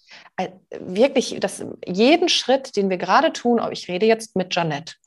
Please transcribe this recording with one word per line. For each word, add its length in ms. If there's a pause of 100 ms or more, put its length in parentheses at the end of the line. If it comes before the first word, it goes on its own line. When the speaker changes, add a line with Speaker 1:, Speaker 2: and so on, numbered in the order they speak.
(380)
Speaker 1:
Mhm. 60
Speaker 2:
äh, 40 (320)
wirklich 600
das, 240 (220)
jeden 420
Schritt, 480
den 140
wir 60
gerade 360
tun, 280
oh, 100
ich 180
rede 180
jetzt 300
mit 160
Jeanette. 420 (120)